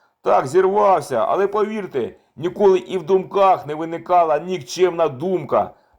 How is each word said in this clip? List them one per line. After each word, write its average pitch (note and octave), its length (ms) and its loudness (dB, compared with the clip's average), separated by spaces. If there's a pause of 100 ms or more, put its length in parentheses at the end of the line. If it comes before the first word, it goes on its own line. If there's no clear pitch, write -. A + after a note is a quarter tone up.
(220)
Так, F#3+ 240 2
зірвався, F#3 840 2
але F#3 180 0
повірте, G3 680 -4 (200)
ніколи F3+ 420 2
і F3+ 200 -8
в E3+ 40 -12
думках F#3 640 2
не D3 80 -6
виникала E3 640 0
нікчемна E3+ 680 0
думка C3+ 640 -2 (280)